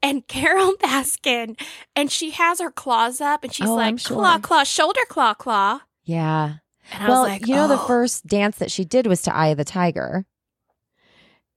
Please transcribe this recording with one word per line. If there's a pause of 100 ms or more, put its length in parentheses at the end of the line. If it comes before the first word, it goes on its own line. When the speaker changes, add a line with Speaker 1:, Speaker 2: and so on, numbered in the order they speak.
Speaker 1:
And
Carol
<laughs>
Baskin, (380)
and
she
has
her
claws
up,
and
she's
Speaker 2:
Oh,
Speaker 1:
like,
Speaker 2:
I'm
Speaker 1:
"Claw,
Speaker 2:
sure.
Speaker 1:
claw,
shoulder
claw,
claw." (240)
Speaker 2:
Yeah. (360)
Speaker 1:
And
I
Speaker 2:
Well,
Speaker 1:
was
like,
Speaker 2:
you
know,
the
Speaker 1:
"Oh."
Speaker 2:
first
dance
that
she
did
was
to
Eye
of
the
Tiger. (1300)